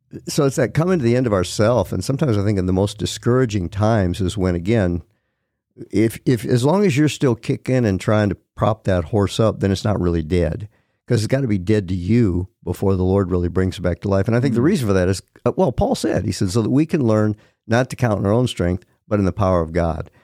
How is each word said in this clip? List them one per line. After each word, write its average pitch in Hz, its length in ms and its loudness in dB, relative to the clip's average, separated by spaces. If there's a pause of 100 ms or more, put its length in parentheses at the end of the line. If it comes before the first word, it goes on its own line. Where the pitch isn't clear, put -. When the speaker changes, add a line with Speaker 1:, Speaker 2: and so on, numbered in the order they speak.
(260)
Speaker 1:
so - 180 0
it's 135 120 0
that 120 160 0
coming 175 260 0
to 131 60 -2
the 117 100 4
end 127 120 2
of 110 80 -2
ourself. 104 580 0
And 92 100 -4
sometimes 135 360 0
I 98 60 0
think 104 140 0
in 90 60 0
the 92 80 0
most 98 240 0
discouraging 107 720 -2
times 101 540 0
is 90 160 -2
when, 92 160 0
again, 87 480 0 (880)
if, 110 340 0
if, 120 220 0
as 120 180 2
long 190 220 2
as 135 100 0
you're 151 140 4
still 127 240 0
kicking 127 500 -2
and 95 160 2
trying 107 300 2
to - 40 -2 (200)
prop 107 300 -2
that 90 200 0
horse 101 340 0
up, 110 220 2
then 98 100 0
it's 95 140 -2
not 98 160 0
really 85 220 0
dead, 85 480 -2 (360)
'cause 113 160 0
it's 107 80 -2
gotta 135 160 0
be 104 120 0
dead 101 300 0
to 95 60 -4
you 92 540 0 (160)
before 95 320 -2
the 92 80 0
Lord 92 260 2
really 87 180 0
brings 92 300 -2
it 85 40 -12
back 87 180 -2
to 101 80 -6
life. 95 180 0
And 110 80 0
I 120 60 2
think 127 140 0
the 117 80 0
Speaker 2:
Mm. - 20 2
Speaker 1:
reason 160 220 0
for 98 80 2
that 90 160 2
is, 95 100 -2 (240)
uh, 123 100 0
well, 185 180 0
Paul 233 220 0
said, - 300 -2
he 104 80 -2
said, 95 180 -4
"So 110 120 0
that 104 80 -2
we 143 160 2
can 151 200 -2
learn 107 300 2 (300)
not 120 240 0
to - 60 -12
count 110 240 0
on - 40 -2
our 98 80 2
own 123 140 2
strength, 90 400 -2 (200)
but 104 120 0
in 98 80 2
the 87 60 0
power 92 280 2
of 80 140 -4
God, 85 360 -2 (140)